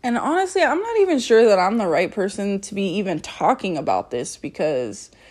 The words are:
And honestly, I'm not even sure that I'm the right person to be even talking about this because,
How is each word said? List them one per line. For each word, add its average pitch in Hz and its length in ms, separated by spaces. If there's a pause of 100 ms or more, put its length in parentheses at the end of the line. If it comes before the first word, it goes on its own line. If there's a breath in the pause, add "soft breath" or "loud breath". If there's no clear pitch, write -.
And 240 160
honestly, 359 460
I'm 302 180
not 453 200
even 359 180
sure 226 260
that 208 140
I'm 190 180
the 208 120
right 151 220
person 202 500
to - 140
be 196 100
even 190 360
talking 190 560
about 110 340
this 123 280
because, 131 720 (200 soft breath)